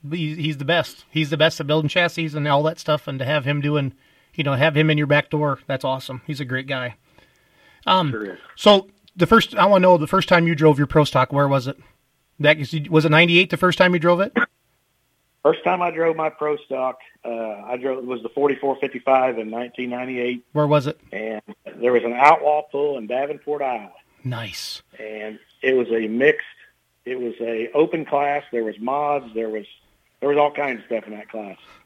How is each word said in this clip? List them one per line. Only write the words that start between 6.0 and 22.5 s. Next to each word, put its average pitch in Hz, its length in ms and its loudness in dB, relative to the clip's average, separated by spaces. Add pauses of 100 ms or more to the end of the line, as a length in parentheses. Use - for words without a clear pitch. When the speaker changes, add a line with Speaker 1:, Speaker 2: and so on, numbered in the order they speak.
Speaker 1:
He's 143 160 -8
a 143 40 -8
great 127 220 -6
guy. 127 280 -8 (920)
Um, 180 220 2
Speaker 2:
Sure 110 240 -6
is. - 60 -18 (160)
Speaker 1:
so 196 320 6 (280)
the 175 120 2
first, 226 260 4
I 190 140 4
wanna 196 160 6
know, 180 160 8
the 151 80 -2
first 190 200 0
time 170 200 4
you 165 80 0
drove 147 240 6
your 143 80 2
Pro 151 160 4
Stock, 131 280 2
where 143 160 2
was 135 200 0
it? 139 100 -10 (640)
That 151 200 4
is, 139 140 -8 (160)
was 156 160 4
it 165 40 2
ninety-eight 170 420 4
the 170 60 -4
first 180 200 2
time 180 160 4
you 175 60 0
drove 175 220 2
it? 202 120 -4 (1080)
Speaker 2:
First 160 200 2
time 180 200 0
I 175 80 -2
drove 160 240 0
my 160 160 -2
Pro 151 260 -4
Stock, 131 400 -6 (260)
uh, 113 440 -8
I 123 100 -6
drove, 131 220 -6
it 123 60 -12
was 123 180 -8
the 113 60 -8
forty-four 139 480 -2
fifty-five 131 600 0
in 110 140 -8
nineteen 123 400 -8
ninety-eight. 123 520 -6 (100)
Speaker 1:
Where 151 120 0
was 147 220 2
it? - 120 -10 (120)
Speaker 2:
And 107 300 -8 (380)
there 123 140 2
was 117 100 4
an 120 100 -4
outlaw 151 500 4